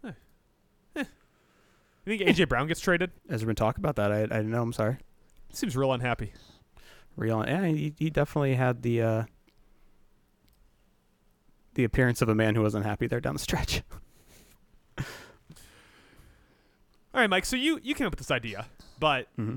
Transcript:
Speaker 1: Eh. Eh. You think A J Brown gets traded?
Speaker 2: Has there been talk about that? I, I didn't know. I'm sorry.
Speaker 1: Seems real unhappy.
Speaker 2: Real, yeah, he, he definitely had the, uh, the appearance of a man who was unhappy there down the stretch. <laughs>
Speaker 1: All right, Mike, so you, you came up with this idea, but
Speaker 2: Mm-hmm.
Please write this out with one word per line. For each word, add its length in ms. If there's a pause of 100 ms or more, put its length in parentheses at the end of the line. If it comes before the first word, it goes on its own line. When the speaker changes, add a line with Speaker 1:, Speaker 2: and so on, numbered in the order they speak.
Speaker 1:
Eh. 80 (840)
Eh. 80 (1000)
You 120
think 120
A 20
J 120
Brown 240
gets 120
traded? 300 (180)
Speaker 2:
Has 120
there 60
been 100
talk 200
about 200
that? 160
I, 100
I 40
didn't 240
know. 120
I'm 100
sorry. 240 (560)
Speaker 1:
Seems 240
real 160
unhappy. 400 (840)
Speaker 2:
Real, 300
yeah, 200
he, 320
he 120
definitely 440
had 280
the, 200
uh, 200 (2500)
the 100
appearance 380
of 60
a 60
man 200
who 80
was 120
unhappy 320
there 140
down 140
the 60
stretch. 460
<laughs> 1120
Speaker 1:
All 60 (2000)
right, 160
Mike, 140
so 120
you, 260
you 120
came 120
up 60
with 60
this 120
idea, 360 (320)
but 300 (100)
Speaker 2:
Mm-hmm. 180